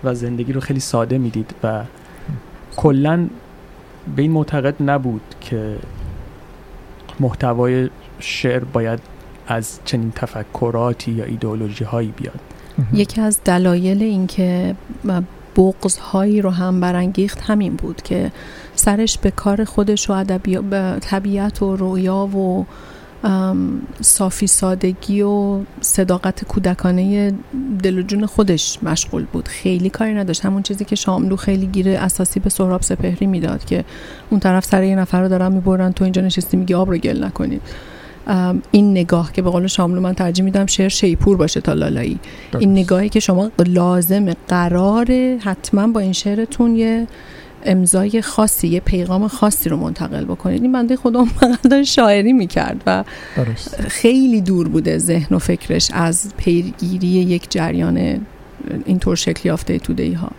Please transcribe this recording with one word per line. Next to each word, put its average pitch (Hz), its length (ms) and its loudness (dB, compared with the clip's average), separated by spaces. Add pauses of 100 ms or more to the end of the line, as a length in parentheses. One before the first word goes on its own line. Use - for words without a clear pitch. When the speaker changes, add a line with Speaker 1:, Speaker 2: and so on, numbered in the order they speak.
Speaker 1:
و 131 100 -2
زندگی 120 400 -4
رو 135 80 -4
خیلی 135 180 -4
ساده 120 380 0
می‌دید 113 460 -4
و 110 180 -2 (920)
کلاً 156 520 2 (880)
به 135 60 0
این 156 100 2
معتقد 147 440 0 (140)
نبود 127 320 0 (200)
که 107 340 -6 (1400)
محتوای 127 680 0 (300)
شعر - 440 -2
باید 117 360 -2 (480)
از 113 380 -6
چنین 113 300 -2
تفکراتی 117 960 -4
یا 113 140 -4
ایدئولوژی‌هایی 110 920 -4
بیاد. - 220 -10 (380)
Speaker 2:
مهم. 123 160 0
Speaker 3:
یکی 208 280 0
از 214 240 0
دلایل 185 580 2
این 196 240 0
که 180 480 0 (800)
بغض‌هایی 190 840 2
رو 190 80 0
هم 185 300 0
برانگیخت 180 640 0
همین 208 340 0
بود - 260 -8
که - 300 -4 (440)
سرش 214 420 2
به 190 140 0
کار 202 320 0
خودش 208 460 0
و 208 40 2
ادبی-، 190 440 -2
به 196 440 -2
طبیعت 202 600 -2
و 190 140 0
رویا 185 400 0
و، 190 500 -2 (580)
ام، 190 580 0 (200)
صافی 190 460 0
سادگی 185 720 0
و 202 380 0 (220)
صداقت 185 600 0
کودکانه 190 880 2 (520)
دل 185 160 2
و - 20 -2
جون 202 240 0
خودش 196 580 0
مشغول - 500 -2
بود. 170 140 -4
خیلی 185 420 0
کاری 220 240 -2
نداشت. 202 320 -2
همون 196 160 0
چیزی 196 240 -4
که 208 100 -2
شاملو 190 400 0
خیلی 190 320 0
گیر 190 220 2
اساسی 190 500 0
به 190 100 0
سهراب 185 320 0
سپهری 180 460 0
می‌داد 180 380 -2
که - 200 -2 (440)
اون 208 100 4
طرف 185 260 2
سر 190 180 4
یه 190 120 2
نفر 185 260 2
رو 185 80 2
دارن 185 220 2
می‌برن، 185 400 2
تو 190 120 0
اینجا 185 180 2
نشستی 185 360 0
می‌گی 185 160 2
آب 185 180 2
رو 170 60 0
گل - 260 -2
نکنید. - 380 -4 (640)
ام، 180 340 2 (100)
این 202 200 6
نگاه 170 400 2
که 190 100 -2
به 180 80 2
قول 180 180 0
شاملو 180 340 0
من 185 120 0
ترجیح 185 320 0
می‌دم 196 200 2
شعر 190 240 2
شیپور 190 480 2
باشه 156 240 0
تا 151 120 0
لالایی. 147 460 0 (320)
Speaker 2:
درست. 120 100 0
Speaker 3:
این 196 100 6
نگاهی 190 380 4
که 214 100 2
شما 202 320 2 (140)
لازمه، 180 680 2 (120)
قراره 214 920 2
حتماً 202 460 0
با 226 120 2
این 190 140 0
شعرتون 226 640 0
یه 226 320 0 (580)
امضای 190 560 2
خاصی، 214 460 0
یه 170 120 2
پیغام 185 480 2
خاصی 208 420 0
رو 156 80 0
منتقل 151 480 -4
بکنید. 180 360 -2
این 254 100 2
بنده 254 240 2
خدا 247 300 2
فقط 240 440 4
داشت 277 240 4
شاعری 214 400 6
می‌کرد 180 540 0
و 190 160 2 (320)
Speaker 2:
درست. - 460 -4
Speaker 3:
خیلی 247 600 4
دور 175 260 2
بوده 160 300 0
ذهن 170 380 0
و 175 40 4
فکرش 170 540 0
از 170 440 0
پیگیری 180 720 0
یک 180 420 2
جریان 170 760 0 (600)
اینطور 180 300 2
شکل - 340 -2
یافته - 280 -2
توده‌ای 170 360 -2
ها. 170 260 -6